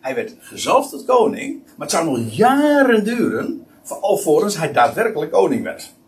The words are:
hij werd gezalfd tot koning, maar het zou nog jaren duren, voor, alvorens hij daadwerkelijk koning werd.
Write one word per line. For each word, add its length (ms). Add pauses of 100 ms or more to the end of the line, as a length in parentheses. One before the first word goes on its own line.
hij 140
werd 240
gezalfd 520
tot 140
koning, 600
maar 220
het 40
zou 140
nog 320
jaren 680
duren, 600 (200)
voor, 120
alvorens 600
hij 160
daadwerkelijk 580
koning 320
werd. 300 (160)